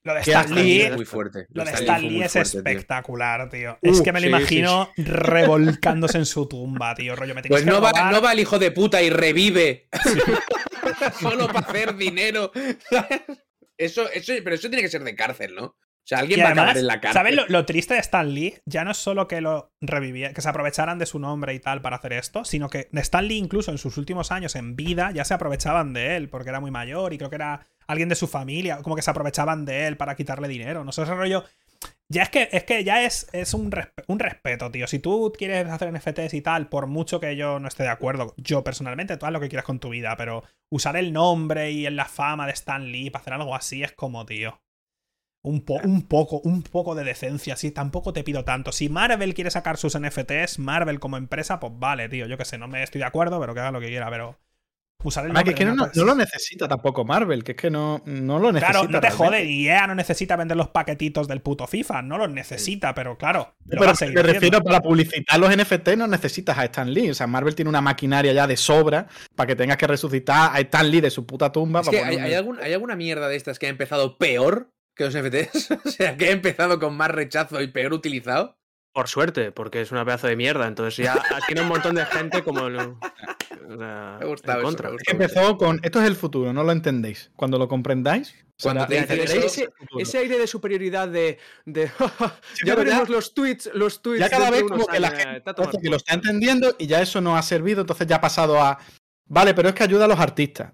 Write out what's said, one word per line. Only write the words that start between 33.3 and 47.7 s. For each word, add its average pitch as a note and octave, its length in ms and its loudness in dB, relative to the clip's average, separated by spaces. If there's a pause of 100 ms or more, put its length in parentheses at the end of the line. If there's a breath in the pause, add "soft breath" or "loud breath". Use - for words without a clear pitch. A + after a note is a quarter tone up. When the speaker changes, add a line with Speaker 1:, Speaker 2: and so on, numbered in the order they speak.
Speaker 1:
es F3+ 240 -6
un G#3 160 -4
respe-, - 340 -10
un G3+ 140 -2
respeto, B2 500 -6
tío. B2 160 -6
Si C3+ 140 -4
tú G#3+ 360 0
quieres F#3+ 320 -4
hacer E3 200 -6
N E3 100 -6
F D3+ 160 -6
Ts D#3+ 220 -6
y D3 60 -4
tal, D#3+ 280 -2
por C#3 160 -4
mucho D#3+ 340 -4
que D3 160 -6
yo C#3+ 240 -4
no C#3 80 -10
esté - 140 -10
de B2+ 80 0
acuerdo, B2+ 480 -4
yo C#3 260 -2
personalmente, C#3 540 -8
tú - 80 -10
haz D#3 60 -4
lo D#3+ 80 -4
que C#3+ 100 -6
quieras C3+ 160 -6
con C3 140 -6
tu C3 100 -10
vida, A#2 280 -6
pero A2+ 260 -8 (280 soft breath)
usar D3 260 -2
el F3+ 160 -2
nombre D#3 580 2
y D3 160 -4
en D3 80 -4
la C#3 100 -2
fama D3 400 -4
de C#3 80 -6
Stan C3+ 380 -8
Lee C3 180 -10
para B2+ 120 -10
hacer C3 120 -10
algo C3+ 220 -6
así C3+ 260 -8
es C#3+ 120 -6
como, A#2+ 340 -10
tío. A2 340 -10 (840)
Un C#3+ 220 -4
po-, - 180 -2
un F#3+ 240 2
poco, D3+ 360 0
un E3+ 200 0
poco F3 320 -4
de - 80 -6
decencia, C3+ 520 -6
sí, D3+ 160 -6